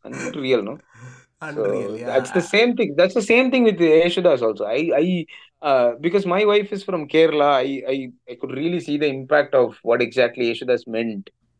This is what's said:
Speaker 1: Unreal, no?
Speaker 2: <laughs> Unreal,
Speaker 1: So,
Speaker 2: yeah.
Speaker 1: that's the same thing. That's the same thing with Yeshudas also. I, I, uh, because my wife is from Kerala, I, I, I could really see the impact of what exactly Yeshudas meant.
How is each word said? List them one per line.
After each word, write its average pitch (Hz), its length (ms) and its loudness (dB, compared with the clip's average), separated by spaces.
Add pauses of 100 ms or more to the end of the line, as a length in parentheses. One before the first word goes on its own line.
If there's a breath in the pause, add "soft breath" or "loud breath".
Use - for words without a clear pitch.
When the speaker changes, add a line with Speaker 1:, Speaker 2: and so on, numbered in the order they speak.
Speaker 1:
Unreal, 127 600 -4
no? 113 140 -10 (340 loud breath)
Speaker 2:
<laughs> - 300 -20
Unreal, 104 500 -4
Speaker 1:
So, 107 40 -10
Speaker 2:
yeah. 120 120 -10
Speaker 1:
that's 131 240 -2
the 180 100 0
same 233 340 0
thing. 190 220 -2
That's 190 160 2
the 233 80 -2
same 240 300 2
thing 254 120 2
with 208 160 2
Yeshudas 170 600 4
also. 107 240 -2
I, 143 300 2
I, 170 300 0 (360 loud breath)
uh, 131 300 4 (100)
because 175 240 0
my 185 200 2
wife 208 260 2
is 196 120 -8
from 170 240 -6
Kerala, 151 420 4 (160)
I, 139 220 -6
I, 131 240 -4 (180)
I 123 100 -14
could 131 120 -10
really 160 280 -4
see 147 180 -6
the 151 100 0
impact 139 480 0
of 120 260 2
what 120 200 0
exactly 120 500 0
Yeshudas 123 360 -4
meant. 113 420 -6 (300)